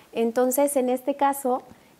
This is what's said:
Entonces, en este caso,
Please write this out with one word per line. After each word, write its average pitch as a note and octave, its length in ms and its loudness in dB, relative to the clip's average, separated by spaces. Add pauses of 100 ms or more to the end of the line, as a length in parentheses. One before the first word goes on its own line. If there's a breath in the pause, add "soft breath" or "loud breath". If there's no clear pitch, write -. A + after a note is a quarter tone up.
(140 loud breath)
Entonces, B3+ 640 0
en B3+ 120 0
este B3+ 260 -2
caso, C#4 460 -2 (380 loud breath)